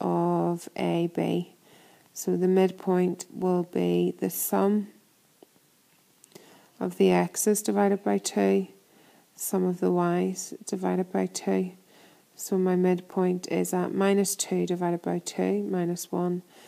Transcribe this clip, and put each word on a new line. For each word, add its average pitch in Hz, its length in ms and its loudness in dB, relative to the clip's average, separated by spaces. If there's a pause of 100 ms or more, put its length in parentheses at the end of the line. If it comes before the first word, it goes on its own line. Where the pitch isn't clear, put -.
of 170 760 0
A 170 380 0
B. 175 400 -2 (580)
So - 240 -2
the 180 120 2
midpoint 185 840 2
will 180 320 0
be 175 560 0
the 190 120 -2
sum 202 580 0 (1900)
of 180 160 -4
the 190 160 6
x's 180 500 2
divided 202 400 2
by 202 160 0
two, 196 500 0 (680)
sum 185 280 -2
of 180 160 -2
the 185 120 2
y's 180 600 0 (120)
divided 185 460 -2
by 190 140 0
two. 190 460 -2 (600)
So - 240 -4
my 185 180 2
midpoint 180 760 0
is 180 200 -2
at 180 220 -2
minus 196 400 2
two 180 320 -2
divided 175 360 -2
by 175 180 -4
two, 190 500 -2
minus 175 400 -2
one, 180 320 -2 (260)